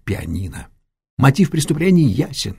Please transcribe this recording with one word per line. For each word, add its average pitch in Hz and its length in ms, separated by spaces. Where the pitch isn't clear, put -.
пианино. 82 640
«Мотив 139 300
преступления 165 560
ясен», — 101 520